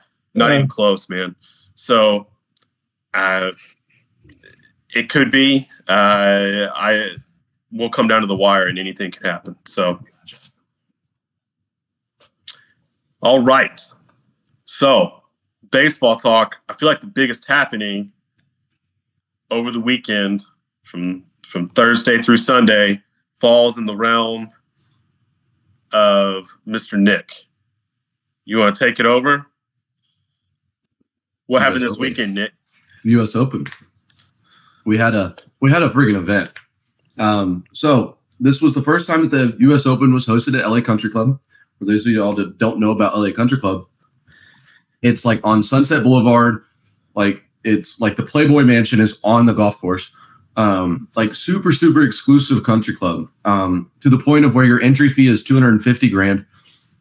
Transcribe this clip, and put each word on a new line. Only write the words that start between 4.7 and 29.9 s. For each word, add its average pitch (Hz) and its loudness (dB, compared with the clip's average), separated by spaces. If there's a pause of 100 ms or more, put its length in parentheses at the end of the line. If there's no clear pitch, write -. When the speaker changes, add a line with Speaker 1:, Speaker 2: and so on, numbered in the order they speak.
Speaker 1:
it 120 -4
could 135 0
be. 135 0 (200)
Uh, 101 0
I 104 -4 (560)
will 113 -8
come 117 0
down 110 2
to 104 -4
the 98 -4
wire, 98 2
and 90 -6
anything 95 -8
can - -14
happen. 90 -10 (100)
So, 90 -4 (3250)
all 131 2
right. - 0 (840)
So, 123 0 (480)
baseball 131 0
talk. 113 0 (120)
I - -14
feel 151 -4
like 151 0
the 107 -20
biggest 120 -4
happening 104 -4 (1400)
over 120 -4
the 117 -6
weekend, 104 -4 (400)
from, 90 -10 (220)
from 90 -10
Thursday 117 0
through 117 2
Sunday, 107 2 (380)
falls 120 2
in 113 -10
the 104 -8
realm 113 -4 (1400)
of 101 0 (180)
Mister 110 -8
Nick. 101 0 (1120)
You 110 -6
wanna 104 2
take 120 -2
it 117 0
over? 135 0 (2000)